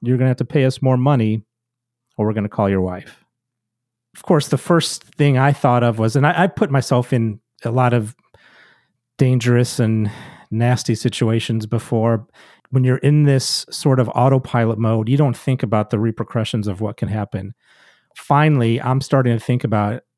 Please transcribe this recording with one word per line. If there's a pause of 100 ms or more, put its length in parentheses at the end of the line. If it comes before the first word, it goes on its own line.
you're
gonna
have
to
pay
us
more
money (760)
or
we're
gonna
call
your
wife." (920)
Of
course,
the
first
thing
I
thought
of
was,
and
I,
I
put
myself
in (240)
a
lot
of (1040)
dangerous
and (400)
nasty
situations
before. (440)
When
you're
in
this
sort
of
autopilot
mode,
you
don't
think
about
the
repercussions
of
what
can
happen. (640)
Finally,
I'm
starting
to
think
about, (140)